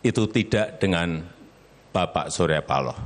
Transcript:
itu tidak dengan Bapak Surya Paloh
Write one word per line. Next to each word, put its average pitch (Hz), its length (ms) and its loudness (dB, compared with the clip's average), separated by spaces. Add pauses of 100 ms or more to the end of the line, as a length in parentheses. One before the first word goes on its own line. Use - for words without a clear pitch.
itu 113 320 2
tidak - 480 0
dengan 85 400 0 (720)
Bapak 87 380 0
Surya 78 260 2
Paloh 67 480 -2